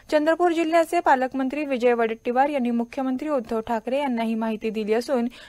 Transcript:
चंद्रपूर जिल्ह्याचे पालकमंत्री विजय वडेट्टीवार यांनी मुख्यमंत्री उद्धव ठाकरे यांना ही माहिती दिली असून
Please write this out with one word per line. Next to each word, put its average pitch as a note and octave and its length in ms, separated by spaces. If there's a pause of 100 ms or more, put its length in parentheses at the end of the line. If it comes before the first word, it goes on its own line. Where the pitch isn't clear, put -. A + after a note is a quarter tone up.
(100)
चंद्रपूर D#4+ 420
जिल्ह्याचे E4 480
पालकमंत्री C4+ 640
विजय B3 280
वडेट्टीवार A#3 560
यांनी C4 220
मुख्यमंत्री C4 580
उद्धव A#3 320
ठाकरे A#3+ 400
यांना B3 220
ही A3+ 120
माहिती A3 360
दिली G#3+ 240
असून B3 340 (200)